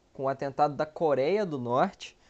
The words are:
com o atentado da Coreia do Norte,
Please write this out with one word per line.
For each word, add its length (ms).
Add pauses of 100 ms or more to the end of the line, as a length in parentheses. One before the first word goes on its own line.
(120)
com 140
o 20
atentado 480
da 100
Coreia 580
do 140
Norte, 580 (140)